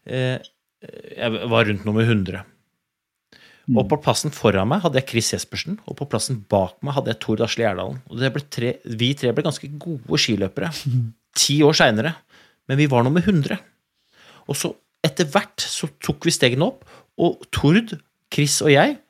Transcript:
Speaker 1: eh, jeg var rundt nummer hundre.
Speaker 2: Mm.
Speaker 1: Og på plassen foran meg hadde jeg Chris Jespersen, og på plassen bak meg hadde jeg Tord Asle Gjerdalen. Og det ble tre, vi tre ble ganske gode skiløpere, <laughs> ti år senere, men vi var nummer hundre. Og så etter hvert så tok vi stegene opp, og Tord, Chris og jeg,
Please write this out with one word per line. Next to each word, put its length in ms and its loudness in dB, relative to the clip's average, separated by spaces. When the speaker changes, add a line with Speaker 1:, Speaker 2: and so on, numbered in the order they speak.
Speaker 1:
eh, 340 -4
jeg 380 -4
var 180 4
rundt 200 -2
nummer 200 2
hundre. 380 0
Speaker 2:
Mm. 100 2
Speaker 1:
Og 100 2
på 140 0
plassen 320 -2
foran 340 2
meg 140 0
hadde 160 0
jeg 100 0
Chris 240 0
Jespersen, 520 -6
og 120 -10
på 140 -8
plassen 320 -4
bak 400 0
meg 160 -4
hadde 160 0
jeg 80 -10
Tord 240 0
Asle 180 -2
Gjerdalen. 440 -4
Og 120 -10
det 140 0
ble 100 -6
tre, 280 -4
vi 280 -2
tre 180 -2
ble 140 -2
ganske 320 -6
gode 420 -6
skiløpere, 520 -2
<laughs> 340 -12
ti 240 2
år 160 6
senere, 380 2
men 120 2
vi 80 4
var 160 4
nummer 180 2
hundre. 360 0
Og 100 -4
så 160 -4
etter 260 0
hvert 360 -2
så 260 -6
tok 300 -4
vi 60 2
stegene 340 2
opp, 160 -10
og 220 2
Tord, 440 2
Chris 300 0
og 80 2
jeg, 280 6